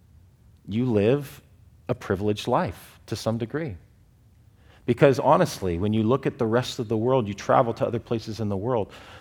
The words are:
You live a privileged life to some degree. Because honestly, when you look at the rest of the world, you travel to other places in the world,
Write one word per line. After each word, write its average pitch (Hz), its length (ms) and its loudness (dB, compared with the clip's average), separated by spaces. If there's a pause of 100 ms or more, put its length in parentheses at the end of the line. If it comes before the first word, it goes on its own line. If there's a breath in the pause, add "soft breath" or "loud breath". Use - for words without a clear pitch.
(680)
You 113 180 0
live 123 560 2 (460)
a - 80 -2
privileged 104 520 -2
life - 600 -4
to 117 80 -6
some 113 240 -4
degree. 120 360 -6 (1080 soft breath)
Because 123 340 4
honestly, 123 600 2
when 104 140 0
you 110 100 2
look 131 240 2
at 139 100 -6
the 120 80 0
rest 117 320 0
of 113 120 -6
the 113 80 0
world, 120 300 0
you 101 60 -6
travel 123 420 2
to - 120 -2
other 110 120 -4
places 110 400 -6
in 104 100 -2
the 101 80 -2
world, 110 340 -4 (300 loud breath)